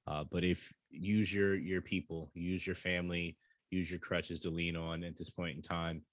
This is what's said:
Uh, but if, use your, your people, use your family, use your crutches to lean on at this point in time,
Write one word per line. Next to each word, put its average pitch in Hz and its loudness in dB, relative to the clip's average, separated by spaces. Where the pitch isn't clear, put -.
Uh, 78 0
but 87 2
if, 90 2
use 98 2
your, 98 6
your 92 0
people, 82 -4
use 90 0
your 90 0
family, 87 0
use 90 0
your 87 -2
crutches 85 -2
to 87 0
lean 85 0
on 82 -2
at 87 -6
this - -6
point 82 -4
in 85 -8
time, 82 -2